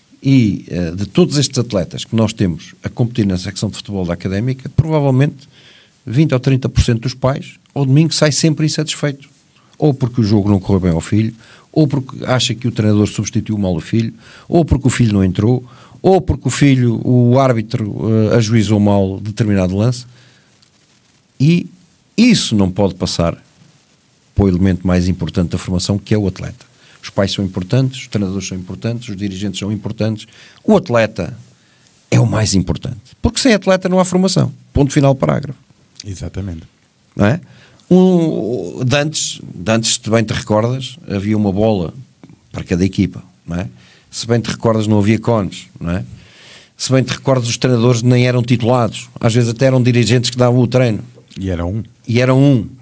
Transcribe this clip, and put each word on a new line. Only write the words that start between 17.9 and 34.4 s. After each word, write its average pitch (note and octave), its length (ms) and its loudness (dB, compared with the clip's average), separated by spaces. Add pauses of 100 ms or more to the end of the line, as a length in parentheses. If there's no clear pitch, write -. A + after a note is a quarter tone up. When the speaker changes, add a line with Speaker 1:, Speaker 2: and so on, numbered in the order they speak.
Speaker 1:
eh, - 40 2
ajuizou G#2+ 440 2
mal G2 400 2
determinado G2+ 560 -2
lance. A#2+ 300 -2 (1300)
E E3 280 2 (480)
isso G#3+ 400 4
não G2 140 2
pode F#2+ 260 0
passar E2+ 460 -2 (960)
para G2+ 100 4
o - 20 4
elemento F#2 380 0
mais F2+ 220 2
importante E2+ 440 -2
da F2+ 60 -4
formação, F#2 400 -2
que - 160 -4
é G#2+ 40 2
o G2+ 100 0
atleta. - 380 -10 (360)
Os - 80 -16
pais G2 220 -2
são G2+ 120 -4
importantes, B2 580 -2
os - 60 -16
treinadores F#2+ 400 -4
são F#2+ 100 -8
importantes, A2+ 520 -10
os G2 80 -10
dirigentes G2 420 -6
são G2 120 -6
importantes. G#2+ 560 -6 (360)
O G#3 140 4
atleta A2+ 580 0 (760)
é B2 80 4
o A#2+ 80 4
mais G2+ 260 0
importante. - 680 -4
Porque A#3 180 -2
sem B3+ 140 4
atleta F#3+ 360 0
não F#3 100 2
há F3+ 60 4
formação. F#3 480 0 (180)